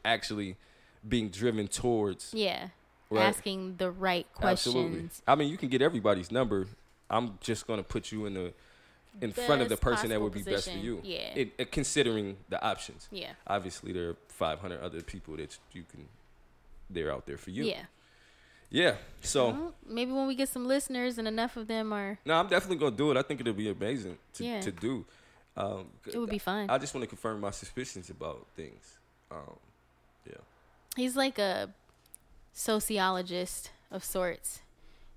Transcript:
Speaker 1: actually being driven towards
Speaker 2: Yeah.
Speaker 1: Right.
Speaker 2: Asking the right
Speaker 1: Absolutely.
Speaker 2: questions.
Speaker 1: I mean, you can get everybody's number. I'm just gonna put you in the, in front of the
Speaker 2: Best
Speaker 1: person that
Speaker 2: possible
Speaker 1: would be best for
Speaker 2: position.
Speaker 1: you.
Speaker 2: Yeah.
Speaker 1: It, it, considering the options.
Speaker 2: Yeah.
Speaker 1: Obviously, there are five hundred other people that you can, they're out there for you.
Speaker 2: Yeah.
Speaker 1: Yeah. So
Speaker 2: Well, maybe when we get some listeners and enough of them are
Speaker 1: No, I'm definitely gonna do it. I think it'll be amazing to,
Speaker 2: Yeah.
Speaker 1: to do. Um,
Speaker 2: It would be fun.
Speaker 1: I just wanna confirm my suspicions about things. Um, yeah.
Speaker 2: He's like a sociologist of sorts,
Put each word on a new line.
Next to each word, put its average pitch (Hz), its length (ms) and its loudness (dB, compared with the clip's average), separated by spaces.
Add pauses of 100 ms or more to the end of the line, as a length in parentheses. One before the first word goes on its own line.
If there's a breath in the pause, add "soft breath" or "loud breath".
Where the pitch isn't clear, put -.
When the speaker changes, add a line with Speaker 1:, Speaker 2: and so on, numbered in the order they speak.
Speaker 1:
actually 104 520 0 (520 soft breath)
being 110 200 2
driven 104 400 0
towards 107 680 0
Speaker 2:
Yeah. 190 340 -2 (400)
Speaker 1:
Right. 214 140 6
Speaker 2:
Asking 190 540 2
the 180 160 0
right 185 340 2 (160)
Speaker 1:
Absolutely. 127 480 4
Speaker 2:
questions. 82 380 -6
Speaker 1:
I 135 80 10
mean, 147 120 4
you 165 80 -2
can 143 120 -2
get 127 120 4
everybody's 107 520 4
number. 104 340 2 (420)
I'm 110 320 0
just - 280 -2
gonna 107 160 -2
put - 260 -4
you 107 160 -4
in 98 80 -6
the, 90 180 -4 (680 soft breath)
in 113 120 -2
front 147 300 4
of 113 60 2
the 110 80 0
Speaker 2:
Best - 60 -4
Speaker 1:
person 120 280 4
that 110 80 2
Speaker 2:
possible 107 60 2
Speaker 1:
would 104 100 0
be 101 80 -4
best 98 220 0
for 185 80 -6
Speaker 2:
position. - 120 -6
Speaker 1:
you. 113 200 -4
Speaker 2:
Yeah. 180 140 -6 (180)
Speaker 1:
It, - 200 0
it, - 160 -4
considering 113 640 2 (120)
the 92 140 -2
options. - 500 -4
Speaker 2:
Yeah. 170 180 -10 (160)
Speaker 1:
Obviously, 95 460 -4
there 87 180 -2
are 82 60 -8 (120)
five 80 300 -2
hundred 87 220 -8
other 85 220 -8
people 78 340 -12
that 78 200 -10 (160)
you 85 160 -14
can, 71 180 -18 (840)
they're 78 220 0
out 67 140 -6
there - 120 -8
for - 120 -12
you. 110 140 -4
Speaker 2:
Yeah. 208 180 -4 (880 soft breath)
Speaker 1:
Yeah. 147 260 4 (240)
So 135 300 4
Speaker 2:
Well, 311 240 -2 (140)
maybe 240 220 -2
when 269 160 2
we 269 80 0
get 262 140 0
some 247 180 -4
listeners 254 500 0
and 226 120 -2
enough 226 280 0
of 220 120 -6
them 220 240 -2
are 202 320 -4
Speaker 1:
No, 160 100 6
I'm 180 140 6
definitely 190 300 4
gonna 131 180 4
do 147 160 6
it. 127 40 6
I 131 60 6
think 139 180 -4
it'll 117 120 2
be 107 180 0
amazing 98 480 -2 (160)
to, 226 100 -6
Speaker 2:
Yeah. 233 180 -2
Speaker 1:
to 104 100 -4
do. 110 320 -4 (520 soft breath)
Um, 98 300 -4 (260)
Speaker 2:
It 233 60 -4
would 233 100 -2
be 208 100 -2
fun. 202 320 -2
Speaker 1:
I 131 80 6
just 139 140 -6
wanna 123 140 -4
confirm 107 340 -6
my 101 120 -2
suspicions 98 580 -10
about 73 340 -10 (120)
things. 58 420 -16 (320)
Um, 78 80 -12 (880)
yeah. - 100 -16 (580)
Speaker 2:
He's 254 180 0
like 269 240 2
a 196 320 0 (840)
sociologist 185 1160 0 (200)
of 190 140 -8
sorts, - 580 -4 (540 soft breath)